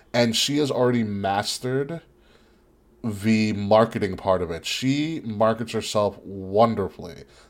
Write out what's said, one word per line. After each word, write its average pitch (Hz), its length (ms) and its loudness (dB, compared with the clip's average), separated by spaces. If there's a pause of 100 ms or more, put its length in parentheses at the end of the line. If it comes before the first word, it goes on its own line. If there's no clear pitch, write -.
(120)
And 120 220 2
she 143 240 0
has 143 140 2
already 123 320 2
mastered 107 960 -4 (1040)
the 107 480 2
marketing 104 640 2
part 92 260 0
of 82 80 -6
it. 82 160 -8
She 147 580 -2
markets 113 480 0
herself 104 520 -2
wonderfully. 98 1000 0 (280)